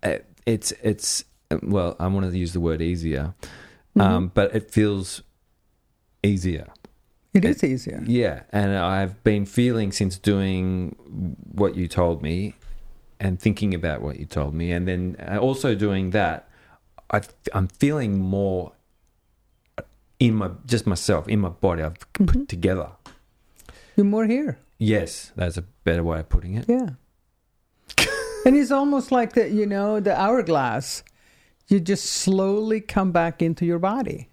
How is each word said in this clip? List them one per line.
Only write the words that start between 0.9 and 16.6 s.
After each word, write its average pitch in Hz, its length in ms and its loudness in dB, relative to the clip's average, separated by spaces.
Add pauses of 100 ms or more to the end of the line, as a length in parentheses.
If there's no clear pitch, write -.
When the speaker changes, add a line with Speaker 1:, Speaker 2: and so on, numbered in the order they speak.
Speaker 1:
well, 90 360 0
I 90 80 -2
wanna 92 240 0
use 87 220 -2
the 90 80 -2
word 82 200 0
easier, 82 540 -2 (600)
Speaker 2:
Mm-hmm. 104 40 6
Speaker 1:
um, 92 220 4 (120)
but 101 200 2
it 107 160 -2
feels 101 520 0 (1000)
easier. 90 460 0 (680)
Speaker 2:
It 185 100 6
Speaker 1:
It 233 120 4
Speaker 2:
is - 80 0
easier. 131 420 -4
Speaker 1:
Yeah, 113 440 0
and 101 260 2
I've 95 480 -2
been 104 220 4
feeling 113 460 2
since 92 240 -2
doing 92 800 0 (560)
what 101 240 0
you 90 120 -2
told 85 340 0
me 87 320 -4 (640)
and 95 220 -2
thinking 101 320 0
about 80 300 -4
what 69 180 -6
you 76 60 -10
told 73 280 -4
me, 85 180 -2
and 90 140 -2
then, 92 300 -4 (100)
uh, 104 120 -4
also 135 360 0
doing 95 360 0
that, 90 360 0 (640)